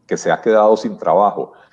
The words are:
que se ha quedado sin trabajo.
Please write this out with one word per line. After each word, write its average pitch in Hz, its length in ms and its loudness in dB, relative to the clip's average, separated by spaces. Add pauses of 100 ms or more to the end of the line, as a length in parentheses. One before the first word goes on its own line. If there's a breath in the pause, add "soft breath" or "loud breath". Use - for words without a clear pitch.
que - 100 -6
se - 160 -4
ha - 100 -2
quedado 107 360 2
sin 107 200 -8
trabajo. 90 560 0 (200 loud breath)